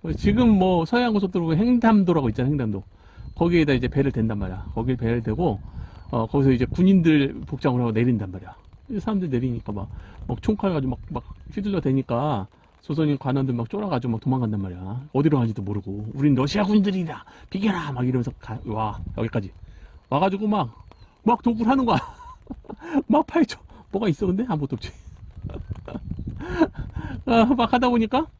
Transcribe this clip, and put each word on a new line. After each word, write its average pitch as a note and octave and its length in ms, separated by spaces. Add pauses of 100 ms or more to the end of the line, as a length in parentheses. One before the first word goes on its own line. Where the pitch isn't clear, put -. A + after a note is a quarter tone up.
(160)
지금 A3+ 340
뭐 F#3 340
서해안 A#3+ 280
고속도로 F#3 440
횡담도라고 G#3 720
있잖아, B2 200
횡담도. A2 320 (520)
거기에다 E3+ 380
이제 B2 160
배를 C#3 240
댄단 A2 260
말이야. F#2 360
거길 A#2+ 220
배를 A#2+ 260
대고, A#2 380 (500)
어, A2+ 160
거기서 C3+ 260
이제 B2 140
군인들 E3 800
복장을 C3 340
하고 A#2+ 120
내린단 A2 380
말이야. F2+ 240 (340)
이제 G#3+ 120
사람들 F#3+ 300
내리니까 A#2+ 420
막, G2 160 (380)
막 - 160
총칼 G3+ 300
가지고 C3+ 180
막, A#2+ 100 (100)
막 B2 140 (280)
휘둘러 G3 280
대니까 C3 680 (360)
조선인 D3 360
관원들 C3+ 360
막 A#2 140
쫄아가지고 D3+ 440
막 A2 80
도망간단 A#2+ 420
말이야. F#2+ 500
어디로 D3 260
가는지도 A2+ 240
모르고. G2+ 520
"우린 C#3 200
러시아 C#3 300
군인들이다. F#3+ 600 (260)
비켜라." F#3 420
막 B2 140
이러면서 B2 240 (100)
가, A#2 260
와, A2 320 (200)
여기까지. A2+ 320 (580)
와가지고 F#3+ 380
막, F#3+ 400 (360)
막 A3+ 200
도굴하는 A#3+ 420
거야. G3+ 140 (500)
<laughs> - 600
막 D4+ 180
파헤쳐. - 320 (320)
뭐가 G3+ 180
있어, F3+ 180
근데? F#3+ 220
아무것도 C#3+ 280
없지. - 140 (580)
<laughs> - 400 (1400)
아, A#3 180
막 A#3+ 280
하다 B3 180
보니까 A#3+ 360 (140)